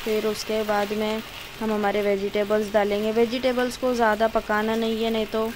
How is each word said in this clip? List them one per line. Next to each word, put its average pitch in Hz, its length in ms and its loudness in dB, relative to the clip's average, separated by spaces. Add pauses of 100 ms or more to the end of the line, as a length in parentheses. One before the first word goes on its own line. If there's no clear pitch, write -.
फिर 214 240 0
उसके 214 360 -2
बाद 208 300 0
में 214 280 -2 (380)
हम 220 140 -2
हमारे 208 280 0
vegetables 202 720 0
डालेंगे। 208 380 2
vegetables 247 640 0
को 254 160 0
ज़्यादा 220 360 2
पकाना 220 460 0
नहीं 226 280 0
है, 226 80 0
नहीं 220 140 0
तो 220 300 -2